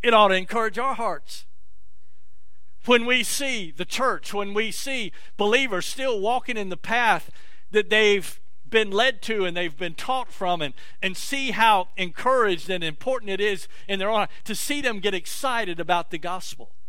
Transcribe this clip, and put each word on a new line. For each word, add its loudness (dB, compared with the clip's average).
It 4
ought 8
to 4
encourage -2
our 0
hearts. -4
When 6
we 4
see -2
the -4
church, -2
when -2
we 0
see -4
believers 4
still 0
walking 0
in -2
the -4
path 2
that 2
they've 4
been 2
led 2
to 0
and -2
they've -2
been -4
taught -2
from, 0
and, -2
and -2
see -2
how 4
encouraged 2
and -2
important -2
it -2
is -2
in 0
their 0
own, 2
to -2
see -2
them -2
get 2
excited -2
about 2
the -4
gospel. -4